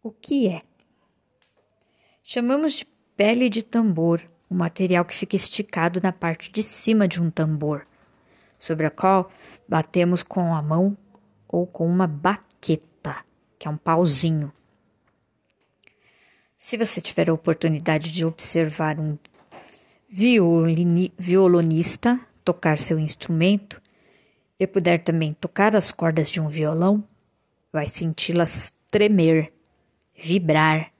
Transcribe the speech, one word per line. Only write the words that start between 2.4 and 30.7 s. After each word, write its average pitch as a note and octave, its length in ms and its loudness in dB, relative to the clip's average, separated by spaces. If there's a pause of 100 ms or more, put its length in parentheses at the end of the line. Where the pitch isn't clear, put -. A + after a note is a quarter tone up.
de - 100 -6 (320)
pele A#3 340 2
de A3 140 -6
tambor, E3+ 580 0 (260)
o F3+ 60 -8
material F3 500 0
que - 100 -10
fica - 200 -6
esticado F3+ 640 -2
na F#3 120 0
parte - 400 -8
de G#3+ 100 -2
cima G#3+ 460 4
de E3+ 120 -4
um E3 120 -2
tambor, D3+ 520 -2 (760)
sobre D#3 260 -4
a D3 40 0
qual F#3+ 380 2 (400)
batemos F3 540 0
com E3+ 320 -2
a D3+ 80 -2
mão F3 340 0 (520)
ou F3 180 -2
com - 180 -6
uma F3+ 220 0
baqueta, D#3+ 1160 -6 (340)
que - 80 -14
é D3+ 40 -8
um D3+ 60 -8
pauzinho. D#3+ 760 -2 (2000)
Se - 180 -6
você A3 240 0
tiver E3+ 280 -2
a D#3+ 60 2
oportunidade D#3+ 760 -2
de E3 120 -4
observar D#3+ 760 -2
um D3+ 180 -6 (880)
violini-, F3 1120 2
violonista F3+ 1000 2 (240)
tocar E3 340 0
seu D#3+ 220 0
instrumento F3 840 -2 (760)
e F#3+ 80 0
puder F3 320 0
também E3 340 -2
tocar G3+ 420 -2
as G3 160 2
cordas D#3+ 400 -2
de F3 100 -6
um D#3 80 -2
violão, D#3+ 580 0 (680)
vai D#3 160 -4
senti-las - 840 0 (200)
tremer, E3+ 600 2 (600)
vibrar. D#3 840 0